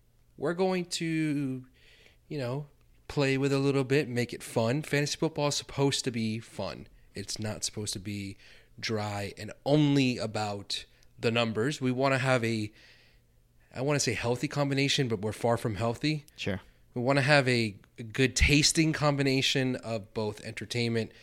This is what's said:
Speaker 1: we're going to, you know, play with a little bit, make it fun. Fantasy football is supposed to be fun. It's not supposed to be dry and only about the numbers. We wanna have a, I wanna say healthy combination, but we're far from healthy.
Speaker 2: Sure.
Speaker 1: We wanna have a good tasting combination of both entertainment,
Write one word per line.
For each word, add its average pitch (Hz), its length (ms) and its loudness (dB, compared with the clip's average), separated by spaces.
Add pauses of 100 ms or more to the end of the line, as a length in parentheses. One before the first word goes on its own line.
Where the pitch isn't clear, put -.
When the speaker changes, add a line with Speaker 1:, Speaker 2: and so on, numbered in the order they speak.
(380)
Speaker 1:
we're 160 160 -2
going 185 320 0
to, 151 800 -2 (640)
you 151 100 -8
know, 135 300 -6 (400)
play 135 320 2
with 139 120 2
a 139 80 4
little 139 240 2
bit, 135 240 2
make 120 260 -2
it - 100 -10
fun. 123 400 0
Fantasy 147 340 -2
football 151 300 0
is 143 80 0
supposed - 500 0
to 131 60 -2
be 113 280 -2
fun. 80 460 -10 (300)
It's 101 240 -8
not 107 240 -8
supposed - 300 -6
to 107 60 -8
be 98 380 -8 (420)
dry 104 580 -4
and 104 140 -10 (140)
only 139 540 6
about 107 640 -4 (340)
the 117 120 0
numbers. 117 500 0
We 127 100 2
wanna 135 280 2
have 127 240 2
a, 110 280 -2 (1040)
I 95 60 -6
wanna 143 180 0
say 120 140 0
healthy 123 340 -2
combination, 139 600 0
but 107 140 -2
we're 107 100 -2
far 117 260 2
from 113 180 -2
healthy. 120 500 -2 (100)
Speaker 2:
Sure. 98 240 -4 (360)
Speaker 1:
We 123 80 -4
wanna 139 180 4
have 139 260 6
a 117 280 2 (360)
good 127 240 2
tasting 151 580 4
combination 135 840 2
of 110 380 -6
both 107 280 -4
entertainment, 113 680 -2 (120)